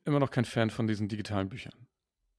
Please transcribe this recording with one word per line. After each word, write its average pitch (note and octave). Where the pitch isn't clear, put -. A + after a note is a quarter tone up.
immer C#3+
noch C3+
kein A#2+
Fan A2+
von A2+
diesen G#2
digitalen G2+
Büchern. -